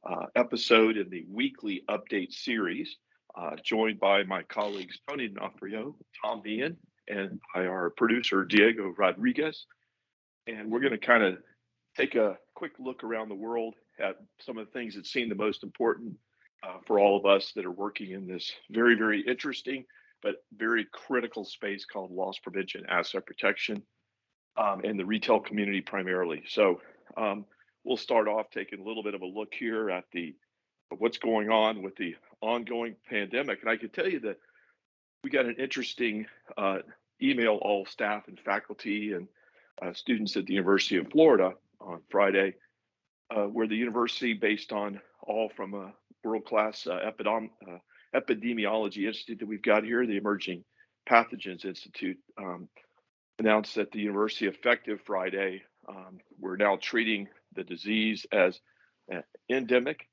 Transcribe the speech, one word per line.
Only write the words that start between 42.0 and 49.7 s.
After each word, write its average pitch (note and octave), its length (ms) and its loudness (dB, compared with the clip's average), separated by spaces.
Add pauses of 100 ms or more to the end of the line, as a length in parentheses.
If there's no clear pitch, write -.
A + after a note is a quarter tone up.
Friday, G2 460 4 (760)
uh, G#2+ 160 0
where A2+ 220 0
the G#2+ 80 0
university, A#2+ 580 0
based G#2+ 380 0
on G#2 280 -4 (220)
all G#2+ 280 -2
from G2 260 -10
a G2 180 -12 (300)
world-class, A2 640 0
uh, F2+ 240 -2
epidem-, A2 400 -2 (160)
uh, F2 100 -14 (380)
epidemiology A2 880 0
institute A2 320 -6
that A2 80 -8
we've G#2 160 -8
got G#2+ 220 6